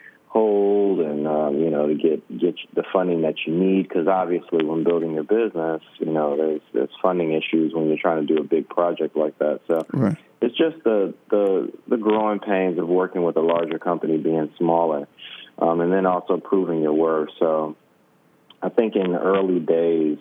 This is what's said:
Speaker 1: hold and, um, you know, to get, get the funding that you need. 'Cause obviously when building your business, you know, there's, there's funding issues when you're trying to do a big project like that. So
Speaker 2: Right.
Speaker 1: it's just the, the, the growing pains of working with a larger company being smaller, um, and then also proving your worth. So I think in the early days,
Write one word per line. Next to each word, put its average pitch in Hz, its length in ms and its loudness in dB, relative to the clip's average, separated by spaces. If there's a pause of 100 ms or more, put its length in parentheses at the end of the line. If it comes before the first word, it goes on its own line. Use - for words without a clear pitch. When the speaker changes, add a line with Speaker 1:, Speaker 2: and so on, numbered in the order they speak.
(280)
Speaker 1:
hold 101 720 2
and, 76 280 -2
um, 76 320 0
you 80 100 2
know, 73 180 0
to 76 80 0
get, 76 300 0 (120)
get 87 180 0 (180)
the 85 180 -2
funding 90 300 0
that 78 140 -2 (100)
you 80 80 -4
need. 95 360 2
'Cause 82 180 -2
obviously 87 580 0
when 80 180 -2
building 82 300 0
your 78 100 -4
business, 85 580 -2 (160)
you 80 100 -4
know, 76 300 0
there's, 78 240 -2 (120)
there's 67 160 -2 (120)
funding 87 320 0
issues 80 400 0
when 80 140 0
you're 78 100 0
trying 80 280 -2
to 80 80 0
do 78 60 2
a 73 40 -4
big 76 260 -2
project 85 480 -2
like 76 220 -2
that. 73 280 -2
So 82 260 -2
Speaker 2:
Right. 117 240 0 (240)
Speaker 1:
it's 117 160 -2
just 160 280 -2
the, 101 280 2 (160)
the, 98 420 0 (160)
the 120 100 0
growing 107 420 0
pains 95 400 0
of 85 80 -2
working 90 360 0
with 82 140 0
a 80 40 2
larger 82 360 0
company 80 400 -2
being 78 400 0
smaller, 85 480 0 (540)
um, 85 220 2
and 87 100 2
then 95 140 2
also 90 320 0
proving 85 440 0
your 76 120 2
worth. 78 440 2
So 78 380 0 (880)
I 92 80 -4
think 110 260 2
in 92 160 0
the 87 80 0
early 95 400 2
days, 80 600 2